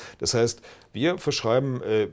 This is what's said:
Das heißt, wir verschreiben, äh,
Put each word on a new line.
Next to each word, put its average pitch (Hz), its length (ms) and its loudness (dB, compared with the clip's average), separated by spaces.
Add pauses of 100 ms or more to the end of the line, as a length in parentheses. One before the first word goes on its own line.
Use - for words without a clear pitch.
(180)
Das - 160 -2
heißt, 117 260 2 (320)
wir 151 240 0
verschreiben, 127 640 0
äh, 107 300 0